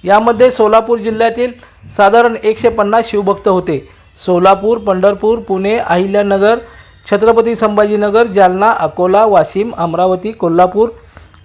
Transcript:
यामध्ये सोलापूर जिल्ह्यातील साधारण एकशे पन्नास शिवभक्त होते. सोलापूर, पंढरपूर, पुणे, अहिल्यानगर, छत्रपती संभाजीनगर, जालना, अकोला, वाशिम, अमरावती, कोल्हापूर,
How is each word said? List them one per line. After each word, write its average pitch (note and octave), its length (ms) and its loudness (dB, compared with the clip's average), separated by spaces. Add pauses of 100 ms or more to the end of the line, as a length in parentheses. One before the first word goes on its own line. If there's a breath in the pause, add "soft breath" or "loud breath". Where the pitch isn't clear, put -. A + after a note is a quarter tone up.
यामध्ये A3+ 460 2
सोलापूर A3+ 480 0
जिल्ह्यातील A3+ 540 -4 (440 soft breath)
साधारण A3+ 460 4
एकशे A3 260 -2
पन्नास A3+ 420 -2
शिवभक्त G3+ 380 -2
होते. F3 400 -2 (380 soft breath)
सोलापूर, F#3+ 520 2
पंढरपूर, G#3 600 -2
पुणे, G3 380 -4
अहिल्यानगर, G3 760 0 (560 loud breath)
छत्रपती A3+ 460 2
संभाजीनगर, G#3 680 0
जालना, F#3+ 420 2
अकोला, F#3 580 0
वाशिम, G3+ 500 0
अमरावती, F3+ 560 -2
कोल्हापूर, F3+ 560 0 (560 soft breath)